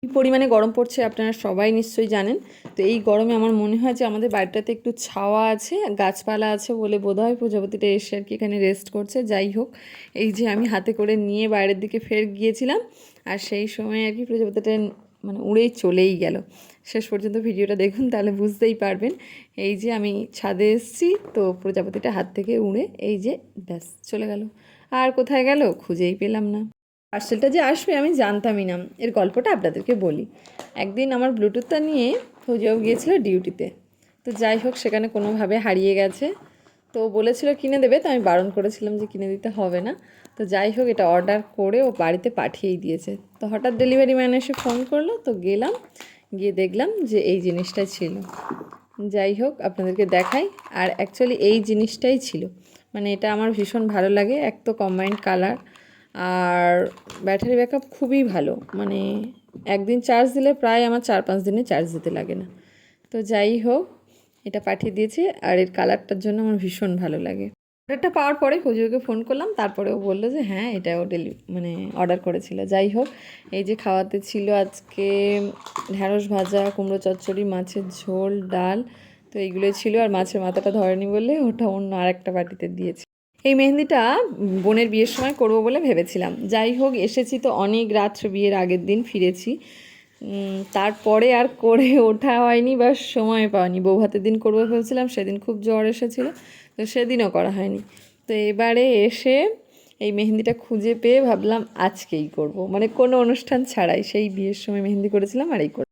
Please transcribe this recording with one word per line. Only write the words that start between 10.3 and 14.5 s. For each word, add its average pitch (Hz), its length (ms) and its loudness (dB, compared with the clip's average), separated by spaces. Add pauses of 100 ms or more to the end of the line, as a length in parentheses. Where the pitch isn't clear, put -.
যে 208 160 -2
আমি 214 180 0
হাতে 208 280 -2
করে 214 220 0
নিয়ে 208 320 0
বাইরের 196 320 2
দিকে 214 200 -6
ফের 220 260 -2
গিয়েছিলাম, 220 540 0 (460)
আর 190 120 -6
সেই 202 300 -4
সময় 214 380 -4
আর 214 100 -2
কি 240 100 -6
প্রজাপতিটা 220 460 -2 (520)